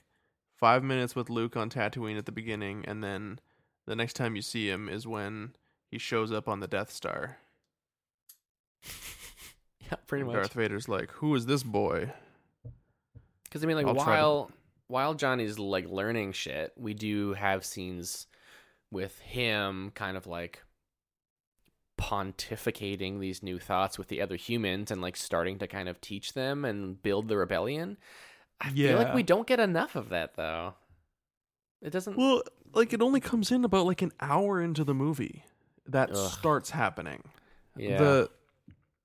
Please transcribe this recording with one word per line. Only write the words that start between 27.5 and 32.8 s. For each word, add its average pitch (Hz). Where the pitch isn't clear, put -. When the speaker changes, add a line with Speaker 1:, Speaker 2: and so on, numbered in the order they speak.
Speaker 2:
I 143
feel 135
like 117
Speaker 1:
Yeah. 127
Speaker 2:
we 240
don't 190
get 254
enough 196
of 110
that, 82
though. 80
It 156
doesn't 185
Speaker 1:
Well, 262
like, 226